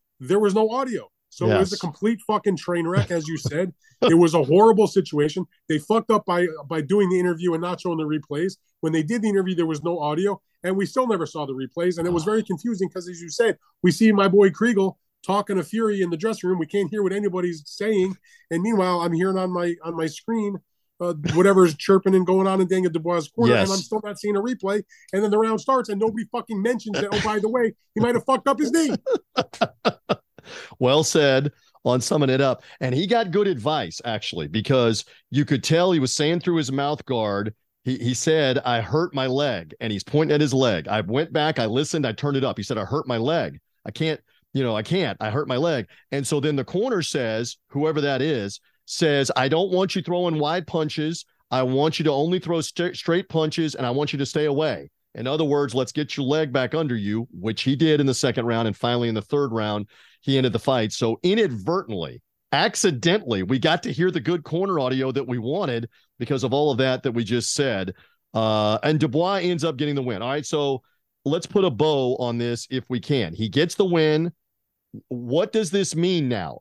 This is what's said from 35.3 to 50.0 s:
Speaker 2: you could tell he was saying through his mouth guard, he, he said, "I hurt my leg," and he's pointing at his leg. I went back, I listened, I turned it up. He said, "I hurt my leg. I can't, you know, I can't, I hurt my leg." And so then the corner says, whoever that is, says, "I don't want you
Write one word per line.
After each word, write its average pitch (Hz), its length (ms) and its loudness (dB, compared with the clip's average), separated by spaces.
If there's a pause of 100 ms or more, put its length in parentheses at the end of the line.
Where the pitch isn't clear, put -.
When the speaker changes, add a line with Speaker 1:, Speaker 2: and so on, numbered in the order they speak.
Speaker 2:
you 139 140 0
could 139 180 0
tell 175 280 2
he 165 80 2
was 131 140 0
saying 165 280 0
through 170 160 0
his 135 140 -2
mouth 143 340 -2
guard, 107 480 -2 (300)
he, 127 140 -2
he 123 160 -2
said, 139 460 2
"I 120 220 -2
hurt 156 320 -2
my 131 140 -2
leg," 127 520 -2
and 113 120 -4
he's 101 120 -6
pointing 151 320 2
at 151 60 4
his 135 120 2
leg. 113 340 2
I 104 140 0
went 123 320 -4
back, 151 260 0
I 117 60 0
listened, 143 400 -2
I 113 60 -2
turned 139 260 -4
it 131 60 0
up. 120 140 -2
He 104 60 -8
said, 107 140 -4
"I 101 80 -4
hurt 139 220 -4
my 123 100 -2
leg. 113 420 -2 (260)
I 107 60 -10
can't, 156 280 -4 (340)
you 135 100 0
know, 113 120 0
I 110 80 -2
can't, 151 380 -2
I 110 100 -2
hurt 143 160 -2
my 127 100 0
leg." 143 300 0 (240)
And 139 140 -4
so 151 140 0
then 147 160 0
the 135 100 -2
corner 208 360 -2
says, 120 560 -4 (120)
whoever 151 320 0
that 139 200 0
is, 123 380 -2 (260)
says, 143 500 2
"I 131 120 2
don't 170 240 0
want 185 240 0
you 185 60 -2